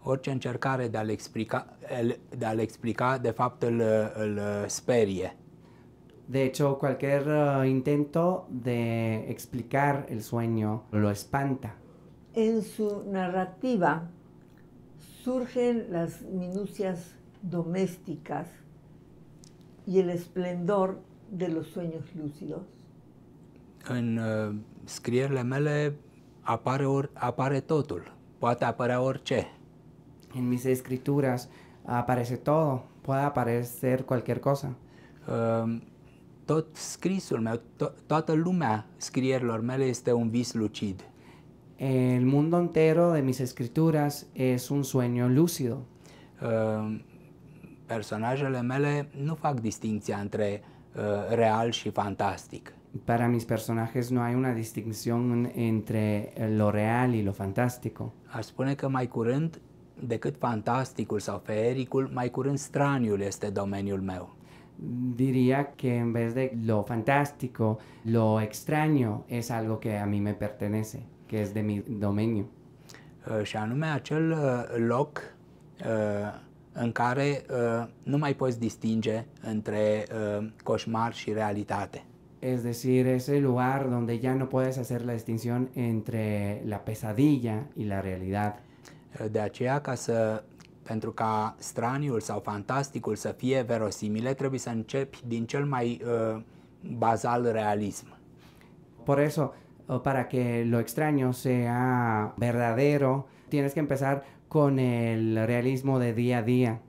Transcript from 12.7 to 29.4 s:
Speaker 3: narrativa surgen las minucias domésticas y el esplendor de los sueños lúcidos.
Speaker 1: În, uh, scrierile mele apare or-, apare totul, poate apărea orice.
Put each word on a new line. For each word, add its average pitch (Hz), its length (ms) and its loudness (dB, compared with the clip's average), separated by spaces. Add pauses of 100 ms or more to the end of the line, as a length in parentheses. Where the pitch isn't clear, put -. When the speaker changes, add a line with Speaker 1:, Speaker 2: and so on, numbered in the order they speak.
Speaker 3:
narrativa 180 1000 0 (1120)
surgen 247 680 0
las 170 320 -2 (160)
minucias 185 640 -4 (400)
domésticas 170 1080 -4 (1400)
y 185 120 2
el 175 120 4
esplendor 180 920 -2 (380)
de 175 100 -2
los 160 200 -2
sueños 165 380 -8 (100)
lúcidos. 151 460 -8 (1300)
Speaker 1:
În, 120 300 0
uh, 110 380 0 (280)
scrierile 127 600 -2
mele 147 520 0 (460)
apare 131 440 0
or-, 139 280 2
apare 131 460 0
totul, - 560 -2 (220)
poate 120 280 2
apărea 123 360 0
orice. 131 460 0 (880)